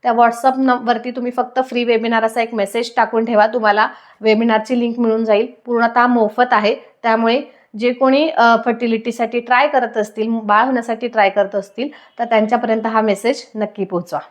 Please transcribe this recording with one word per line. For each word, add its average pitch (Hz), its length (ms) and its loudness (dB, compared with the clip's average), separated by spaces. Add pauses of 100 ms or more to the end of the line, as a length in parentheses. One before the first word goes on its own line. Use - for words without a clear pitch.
त्या 247 100 0
WhatsApp 233 440 2
नंबरवरती 247 540 -2
तुम्ही 247 220 -8
फक्त 247 320 -4
फ्री 240 200 -4
वेबिनार 226 400 0
असा 226 180 -2
एक 226 120 -6
मेसेज 233 420 -4
टाकून 226 280 0
ठेवा, 220 220 4
तुम्हाला 220 420 2 (320)
वेबिनारची 220 600 2
लिंक 233 180 -4
मिळून 226 260 0
जाईल. 220 220 2 (200)
पूर्णतः 233 400 2
मोफत 240 460 2
आहे, 214 220 2
त्यामुळे 226 680 -2 (360)
जे 240 140 0
कोणी, 269 360 2
अ, 233 360 4
फर्टिलिटीसाठी 233 760 -2
ट्राय 247 280 2
करत 247 280 0
असतील, 220 340 -4
बाळ 220 340 2
होण्यासाठी 240 440 -4
ट्राय 214 220 2
करत 202 240 -2
असतील, 208 340 -6 (300)
तर 240 60 -2
त्यांच्यापर्यंत 226 640 0
हा 220 140 0
मेसेज 220 420 -2 (120)
नक्की 208 300 -6
पोहोचवा. 175 360 -6 (100)